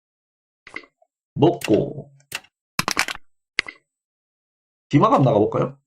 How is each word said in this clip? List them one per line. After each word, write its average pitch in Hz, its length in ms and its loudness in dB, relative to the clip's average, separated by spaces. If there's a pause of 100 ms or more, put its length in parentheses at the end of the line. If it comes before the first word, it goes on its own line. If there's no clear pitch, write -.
(1300)
먹고. - 760 -2 (2750)
기마감 196 320 4
나가볼까요? 113 640 0